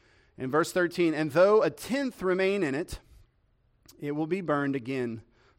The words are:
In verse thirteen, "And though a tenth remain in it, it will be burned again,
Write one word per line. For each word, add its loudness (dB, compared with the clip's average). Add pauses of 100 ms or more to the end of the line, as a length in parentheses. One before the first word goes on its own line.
(380)
In -8
verse 0
thirteen, 2
"And -2
though 6
a 2
tenth -6
remain 0
in -2
it, -6 (1000)
it -6
will -4
be -2
burned 0
again, -4 (380)